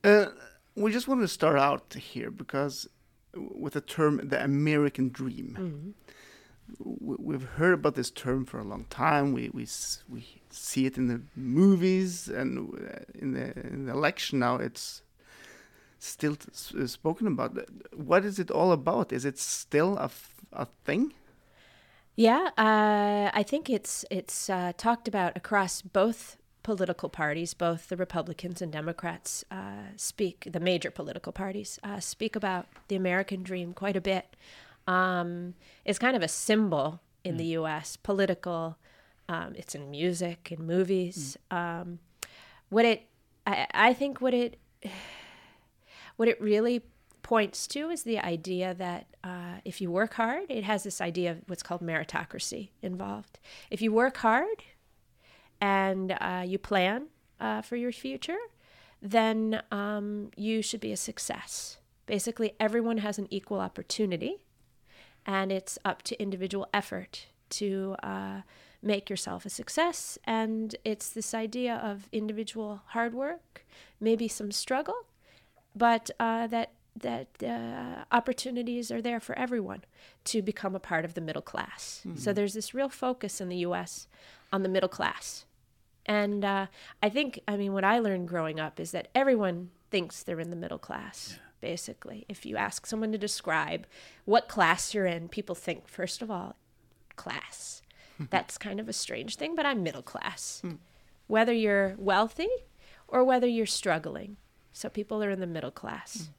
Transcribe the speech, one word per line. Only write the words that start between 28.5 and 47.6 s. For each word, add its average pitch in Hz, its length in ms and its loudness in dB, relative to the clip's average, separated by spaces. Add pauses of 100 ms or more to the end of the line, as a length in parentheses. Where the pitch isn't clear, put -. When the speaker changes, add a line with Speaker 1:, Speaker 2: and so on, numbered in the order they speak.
Speaker 2:
and 165 100 -4
Democrats, 165 800 -6
uh, 196 460 -10
speak, - 540 -4
the 165 80 -2
major 175 300 2
political - 420 -8
parties, 196 520 -6
uh, 202 160 -6
speak - 360 -4
about 190 300 -2 (220)
the 196 80 -2
American 185 480 0
dream 180 300 -6
quite 196 220 -2
a 185 60 2
bit. 190 340 0 (520)
Um, 180 680 2 (280)
it's - 160 0
kind 254 160 4
of 208 60 2
a 160 60 0
symbol 170 760 2 (220)
in 170 120 -2
Speaker 3:
Mm. - 40 -2
Speaker 2:
the 165 60 -2 (140)
U 160 80 0
S, 156 300 -6
political, 175 800 0 (500)
um, 170 280 -4
it's - 180 -14
in 143 160 -10
music, 170 600 -2
in 165 140 -8
movies. 175 720 0 (120)
Speaker 3:
Mm. 185 80 -2
Speaker 2:
Um, 175 420 -6 (720)
what 226 160 8
it, 226 220 4 (400)
I, - 260 2
I 240 200 10
think 269 280 -2
what 254 140 4
it, 240 220 0 (260)
<sighs> 202 60 -8 (1300)
what 226 120 4
it 226 140 4
really 220 400 4 (420)
points - 440 2